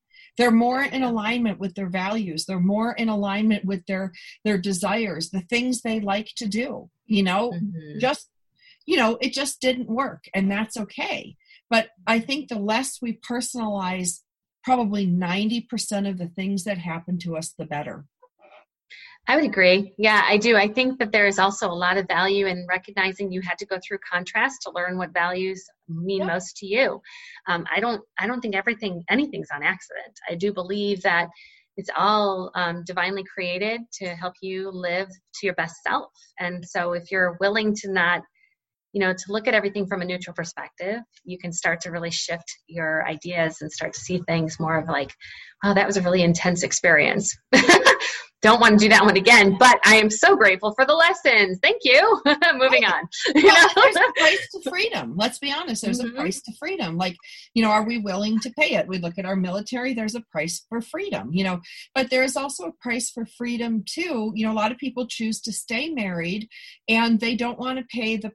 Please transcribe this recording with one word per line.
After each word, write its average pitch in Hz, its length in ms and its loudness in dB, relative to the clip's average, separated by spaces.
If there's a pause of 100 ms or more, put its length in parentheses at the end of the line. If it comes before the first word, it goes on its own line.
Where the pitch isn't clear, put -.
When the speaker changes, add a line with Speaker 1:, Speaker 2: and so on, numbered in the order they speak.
(380)
Speaker 1:
They're 240 120 4
more 240 320 4
Speaker 2:
There 285 40 0
you 262 100 -8
Speaker 1:
in 262 80 -2
Speaker 2:
go. 247 60 0
Speaker 1:
alignment 226 500 -2
with 196 160 -8
their 190 140 -6
values. 185 560 -4
They're 190 140 -4
more 208 340 0
in 233 160 -2
alignment 202 560 0
with 190 200 -4
their, 190 260 -6 (320)
their 208 140 0
desires, 190 720 -4
the 190 120 -4
things 240 420 -2
they 220 160 -4
like 208 380 -4
to 233 100 -6
do, 233 420 -6 (160)
you 202 160 2
know, 196 300 0
Speaker 2:
Mm-hmm. 170 480 -8
Speaker 1:
just, 262 320 -2 (560)
you 330 100 2
know, 233 240 2
it 262 120 -2
just 277 280 -6
didn't 254 280 0
work, 233 340 -4 (100)
and 190 160 0
that's 214 260 -4
okay. - 600 -8 (340)
But 226 200 2 (180)
I 226 120 2
think 269 300 -6
the 226 80 -6
less 220 420 -4
we 226 140 -6
personalize 202 1080 -6 (420)
probably 208 420 0
ninety 185 560 0
percent 202 460 -4
of 190 100 -6
the 175 120 -8
things 190 340 -6
that 196 160 -6
happen 175 400 -6
to 170 180 -6
us, - 160 -10
the 156 120 -12
better. 147 400 -10 (1200)
Speaker 2:
I 262 120 2
would 311 80 2
agree. 190 520 2
Yeah, 214 300 4
I 208 100 4
do. 220 200 4
I 208 100 4
think 254 320 -2
that 214 140 -6
there 208 140 4
is 196 120 0
also 196 300 0
a 170 40 -4
lot 180 240 -2
of 190 120 -2
value 196 360 0
in 180 220 -4
recognizing 190 640 -4
you 185 80 -6
had 180 200 -6
to 202 60 -10
go 185 140 -6
through 196 200 -10 (120)
contrast 220 520 -4
to 175 80 -12
learn 180 260 -6
what 175 160 -6
values 185 500 -2 (240)
mean 180 320 -4
Speaker 1:
Yep. 185 80 -4
Speaker 2:
most 180 300 -6
to 202 80 -16
you. 214 360 -2 (460)
Um, 170 260 -2
I 185 60 0
don't, 220 220 -4 (180)
I 190 80 -4
don't 247 140 -6
think 214 120 -6
everything, 196 560 -4
anything's 247 460 -2
on 147 80 -10
accident. - 560 -8 (100)
I 175 60 -6
do 196 160 -2
believe 202 520 -4
that 170 260 2 (480)
it's 135 180 -10
all, 196 600 0
um, 175 300 -4
divinely 185 380 -4
created 190 560 -6 (200)
to 185 100 -8
help 180 320 -10
you 190 280 -8
live 185 380 -4
to - 400 -16
your 180 80 -4
best 165 200 -6 (120)
self. - 240 -4 (260)
And 175 300 -8
so 175 240 -4
if 175 180 -8
you're 180 300 0
willing 214 360 0
to 202 160 -8
not, 175 320 2 (680)
you 202 80 -4
know, 185 140 2
to 185 180 -8
look 214 160 -2
at 240 60 2
everything 202 340 0
from 190 140 -4
a 175 40 -6
neutral 180 300 -8
perspective, 170 640 -8 (240)
you 180 160 -12
can 170 140 -10
start 165 280 -2
to 175 100 -10
really 170 200 -6
shift - 400 -8 (160)
your 160 400 -4
ideas 160 540 -4
and 151 100 -10
start - 220 -10
to - 80 -12
see 180 260 -4
things 165 320 -2
more 160 180 0
of 156 120 -4
like, 143 220 -4 (520)
"Wow, 202 100 2
that 196 140 4
was 202 100 -2
a 190 40 0
really 180 200 2
intense 170 400 2
experience." - 720 2 (180)
<laughs> - 100 8 (800)
Don't 220 160 8
wanna 226 160 8
do 208 140 8
that 208 160 8
one 196 100 6
again, 196 420 8
but 240 280 8
I 214 100 10
am 214 140 6
so 339 260 6
grateful 208 400 4
for 262 100 4
the 294 80 4
lessons. 254 720 4
Thank 415 220 4
you. 339 400 6
<laughs> - 0 - (300)
Moving 254 280 4
Speaker 1:
Right. 185 100 4
Speaker 2:
on. 156 100 -2 (160)
<laughs> - 160 0
You 311 100 8
Speaker 1:
Well, 392 100 10
Speaker 2:
know? 339 280 8
Speaker 1:
there's 523 120 6
a 480 220 4
price 320 340 2
to 330 180 -8
freedom. 277 460 -4
Let's 214 240 -2
be 277 100 -6
honest. 285 320 -6
There's 240 200 -2
Speaker 2:
Mm-hmm. 240 160 -6
Speaker 1:
a - 20 -6
price 330 220 -4
to - 180 -16
freedom. 294 380 -6
Like, 180 180 -4 (380)
you 226 100 2
know, 214 80 4
are 214 140 2
we 233 140 -4
willing 208 420 -2
to 254 80 -8 (100)
pay 302 160 2
it? 160 100 0
We 190 120 -6
look 170 200 -6
at 190 80 -8
our 190 120 -2
military, 214 560 -4
there's 220 220 -4
a 226 140 -10
price - 380 -8
for 233 140 -6
freedom, 311 500 -8
you 190 140 0
know, 180 160 -4 (340)
but 262 140 0
there 262 120 2
is 269 140 -2
also 285 300 -6
a 330 160 -10
price 240 300 -4
for 233 140 -8
freedom 233 600 -4
too. 262 480 -4
You 220 100 -2
know, 214 60 0
a 220 100 -2
lot 220 120 0
of 247 40 -12
people 254 300 -6
choose 220 360 -6
to 226 100 -8
stay 262 380 -6
married 196 580 -6 (400)
and 226 320 2
they 233 160 -2
don't 240 220 -4
wanna 254 300 -6
pay 226 280 -4
the 196 180 -8